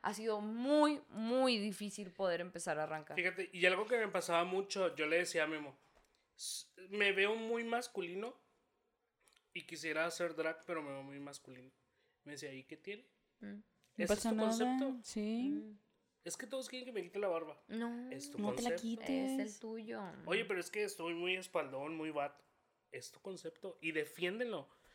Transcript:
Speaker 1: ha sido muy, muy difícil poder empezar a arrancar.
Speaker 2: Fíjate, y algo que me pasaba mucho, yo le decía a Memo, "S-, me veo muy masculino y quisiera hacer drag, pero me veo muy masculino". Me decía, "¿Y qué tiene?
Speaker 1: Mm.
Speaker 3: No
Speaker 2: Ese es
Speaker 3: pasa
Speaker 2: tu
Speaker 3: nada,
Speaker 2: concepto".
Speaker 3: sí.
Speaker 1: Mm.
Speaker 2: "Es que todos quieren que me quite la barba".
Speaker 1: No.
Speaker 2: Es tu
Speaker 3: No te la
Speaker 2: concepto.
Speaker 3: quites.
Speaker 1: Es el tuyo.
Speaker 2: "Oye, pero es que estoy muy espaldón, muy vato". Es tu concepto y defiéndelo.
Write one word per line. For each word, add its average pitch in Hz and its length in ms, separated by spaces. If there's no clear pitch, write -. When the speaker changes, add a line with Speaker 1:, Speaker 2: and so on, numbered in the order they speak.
Speaker 1:
ha 208 140
sido 214 260
muy, 277 720
muy 240 480
difícil 202 520
poder 175 300
empezar 170 400
a 156 40
arrancar. 156 300
Speaker 2:
Fíjate, 175 380
y 180 140
algo 190 200
que 240 120
me 214 100
pasaba 170 360
mucho, 185 520
yo 151 100
le 165 120
decía 170 260
a - 20
Memo, 151 320
"S-, - 320
me 202 240
veo 202 240
muy 226 260
masculino 226 720
y 175 120
quisiera 160 400
hacer 170 280
drag, 160 320
pero 165 160
me 143 80
veo 135 120
muy 139 180
masculino". 131 500
Me 147 80
decía, 143 200
"¿Y 131 120
qué 156 120
tiene? 208 300
Speaker 1:
Mm. 208 60
Speaker 3:
No 208 160
Speaker 2:
Ese 202 80
es 175 40
Speaker 3:
pasa 214 220
Speaker 2:
tu 220 60
Speaker 3:
nada, 220 120
Speaker 2:
concepto". 254 540
Speaker 3:
sí. 233 600
Speaker 1:
Mm. 214 160
Speaker 2:
"Es - 120
que 262 100
todos 262 220
quieren 254 180
que 254 60
me 196 100
quite 175 160
la 202 100
barba". 160 400
Speaker 1:
No. 240 420
Speaker 2:
Es 277 200
tu - 80
Speaker 3:
No 208 160
te 233 80
la 240 80
Speaker 2:
concepto. - 120
Speaker 3:
quites. 262 500
Speaker 1:
Es 269 60
el - 60
tuyo. 226 400
Speaker 2:
"Oye, 214 180
pero 202 160
es - 100
que 208 140
estoy 170 300
muy 175 220
espaldón, 151 600
muy 156 140
vato". 143 320
Es - 180
tu - 100
concepto 180 600
y 160 120
defiéndelo. 180 760